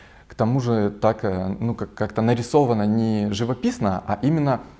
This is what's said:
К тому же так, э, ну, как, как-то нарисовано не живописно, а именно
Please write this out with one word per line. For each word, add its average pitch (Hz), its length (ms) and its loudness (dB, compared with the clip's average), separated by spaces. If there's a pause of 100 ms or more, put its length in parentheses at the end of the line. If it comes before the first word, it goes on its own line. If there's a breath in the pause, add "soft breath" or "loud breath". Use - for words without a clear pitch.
(280 loud breath)
К - 60 -20
тому 123 260 2
же 113 300 2
так, 110 340 0
э, 95 340 -2
ну, 117 160 -2
как, - 200 -10
как-то 107 280 -2
нарисовано 120 600 2
не 107 480 2
живописно, 117 760 -2
а 104 160 -2
именно 147 380 2 (200 loud breath)